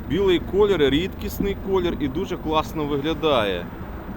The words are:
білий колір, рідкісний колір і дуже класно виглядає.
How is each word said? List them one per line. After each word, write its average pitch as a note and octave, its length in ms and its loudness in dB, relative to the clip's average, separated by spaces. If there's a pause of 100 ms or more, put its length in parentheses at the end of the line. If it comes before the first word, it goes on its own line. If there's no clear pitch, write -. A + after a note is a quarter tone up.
білий F3+ 300 4
колір, F#3 520 4
рідкісний F#3+ 680 -2 (100)
колір F#3 340 0
і D3 80 -2
дуже E3+ 280 -4
класно D#3 480 -2
виглядає. C#3 840 0 (500)